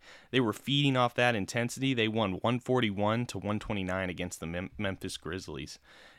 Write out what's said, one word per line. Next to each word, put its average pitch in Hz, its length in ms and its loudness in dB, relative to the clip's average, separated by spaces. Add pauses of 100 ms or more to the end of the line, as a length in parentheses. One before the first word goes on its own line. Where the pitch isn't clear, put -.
(300)
They 131 100 4
were 110 120 2
feeding 139 440 2
off 123 180 4
that 123 200 4
intensity. 120 580 0
They 110 160 2
won 107 260 2
one 117 240 0
forty-one 113 680 2
to - 120 -8
one 104 200 -2
twenty-nine 95 500 -2
against 87 320 -6
the 82 60 -6
Mem-, 87 320 -6
Memphis 95 380 -4
Grizzlies. 80 640 -8 (400)